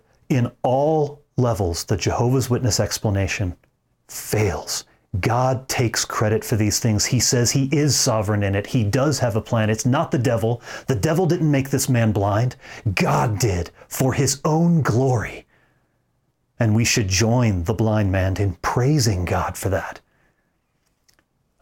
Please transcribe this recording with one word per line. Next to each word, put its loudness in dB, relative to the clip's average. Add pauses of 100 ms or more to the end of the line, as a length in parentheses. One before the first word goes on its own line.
(300)
in 2 (120)
all 0 (160)
levels, 0
the -2
Jehovah's 0
Witness 0
explanation -2 (520)
fails. -4 (360)
God 0
takes -2
credit 0
for -2
these 0
things. 2
He 0
says 2
he 0
is 2
sovereign 0
in 0
it. -2
He 0
does 0
have 0
a 0
plan. 0
It's -2
not 2
the 0
devil. 0 (240)
The 0
devil 2
didn't 2
make 2
this -2
man 4
blind. 0 (380)
God 0
did -2 (160)
for 0
his 0
own 4
glory. 0 (1120)
And 2
we 2
should 0
join 2
the -2
blind 2
man 0
in -2
praising 0
God -4
for -4
that. -4 (1600)